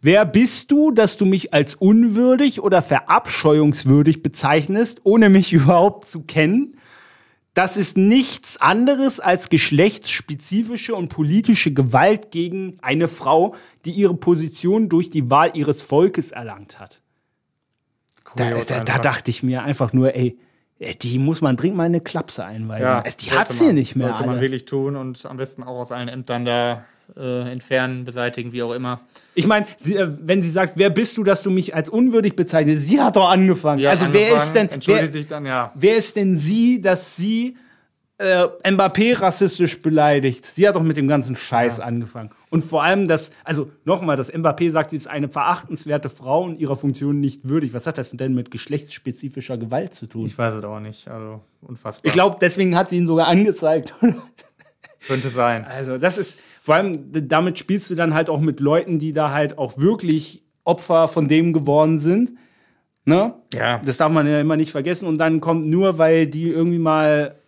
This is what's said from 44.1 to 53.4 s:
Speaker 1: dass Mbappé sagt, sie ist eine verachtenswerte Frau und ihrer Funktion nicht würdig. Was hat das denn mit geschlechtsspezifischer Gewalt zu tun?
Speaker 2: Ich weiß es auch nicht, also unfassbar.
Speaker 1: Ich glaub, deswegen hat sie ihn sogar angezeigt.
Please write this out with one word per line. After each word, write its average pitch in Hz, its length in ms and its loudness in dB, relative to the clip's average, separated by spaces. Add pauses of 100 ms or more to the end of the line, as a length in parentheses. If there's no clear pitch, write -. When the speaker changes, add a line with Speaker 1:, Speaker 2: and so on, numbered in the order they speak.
Speaker 1:
dass 131 160 -6
Mbappé 165 380 -2
sagt, 156 200 -2
sie 160 60 -8
ist - 120 -10
eine 143 200 -6
verachtenswerte 151 800 -4
Frau 143 360 -4
und 170 140 -10
ihrer 139 180 -4
Funktion 143 440 -4
nicht 139 260 -6
würdig. 139 280 -4
Was 120 120 -8
hat 156 120 -8
das 127 140 -10
denn 131 200 -6
mit 123 180 -4
geschlechtsspezifischer 131 1080 -12
Gewalt 131 340 -8
zu - 140 -16
tun? 113 180 -10
Speaker 2:
Ich 107 140 -10
weiß 117 160 -2
es 107 100 -12
auch 107 160 -12
nicht, 107 280 -18
also 110 340 -16 (180)
unfassbar. - 460 -12
Speaker 1:
Ich 151 80 0
glaub, 185 260 2
deswegen 180 360 2
hat 185 120 0
sie 175 80 -4
ihn 175 100 2
sogar 165 200 2
angezeigt. 170 720 0